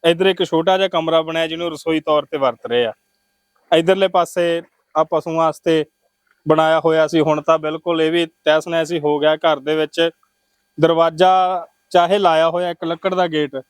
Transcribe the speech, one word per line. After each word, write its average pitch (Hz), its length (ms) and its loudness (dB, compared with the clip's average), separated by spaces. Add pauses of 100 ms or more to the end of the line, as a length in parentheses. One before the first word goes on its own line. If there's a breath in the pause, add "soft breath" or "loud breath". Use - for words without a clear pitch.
ਇੱਧਰ 170 220 2
ਇੱਕ 190 180 0
ਛੋਟਾ 170 320 0
ਜਿਹਾ 190 120 0
ਕਮਰਾ 160 340 0
ਬਣਿਆ 160 240 -4
ਜਿਹਨੂੰ 165 260 -6
ਰਸੋਈ 156 280 -4
ਤੌਰ 151 240 0
ਤੇ - 140 -10
ਵਰਤ 127 280 -2
ਰਹੇ 120 200 0
ਆ। 110 60 -6 (840)
ਇੱਧਰਲੇ 190 320 2
ਪਾਸੇ 170 540 -2 (340)
ਆ 156 80 2
ਪਸ਼ੂਆਂ 160 320 -4
ਵਾਸਤੇ 160 480 0 (640)
ਬਣਾਇਆ 160 320 2
ਹੋਇਆ 160 260 2
ਸੀ, 160 140 0
ਹੁਣ 151 220 0
ਤਾਂ 160 160 2
ਬਿਲਕੁਲ 160 440 -4
ਇਹ 160 100 0
ਵੀ 170 140 0
ਤਹਿਸ 156 420 -2
ਨਹਿਸ 165 240 -2
ਹੀ 165 80 -4
ਹੋ 147 180 0
ਗਿਆ। 151 180 2
ਘਰ 156 220 0
ਦੇ 147 180 -4
ਵਿੱਚ 160 340 -2 (680)
ਦਰਵਾਜ਼ਾ 170 840 2 (240)
ਚਾਹੇ 175 280 2
ਲਾਇਆ 165 320 2
ਹੋਇਆ 175 200 -4
ਇੱਕ 175 140 -12
ਲੱਕੜ 170 300 -4
ਦਾ 180 120 0
ਗੇਟ 151 300 -4 (140)